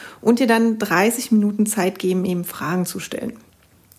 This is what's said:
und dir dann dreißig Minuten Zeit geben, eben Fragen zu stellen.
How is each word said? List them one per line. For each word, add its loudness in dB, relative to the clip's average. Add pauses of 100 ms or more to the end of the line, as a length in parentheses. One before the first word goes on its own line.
(200)
und 2
dir 2
dann 2
dreißig 0
Minuten 2
Zeit -2
geben, 0
eben 0
Fragen -4
zu -8
stellen. -8 (640)